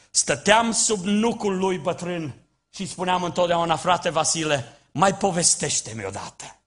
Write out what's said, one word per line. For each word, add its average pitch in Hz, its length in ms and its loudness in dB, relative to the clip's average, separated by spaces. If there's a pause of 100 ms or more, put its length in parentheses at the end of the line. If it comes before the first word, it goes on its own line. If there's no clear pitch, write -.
(120)
Stăteam 220 600 2
sub 208 320 0
nucul 208 540 0
lui 185 200 0
bătrân 165 600 -6 (320)
și 180 180 -10
spuneam 180 360 -2
întotdeauna, 170 520 2
‘Frate 170 340 2
Vasile, 151 680 0 (140)
mai 190 240 2
povestește-mi 156 880 0
odată.'” - 600 -12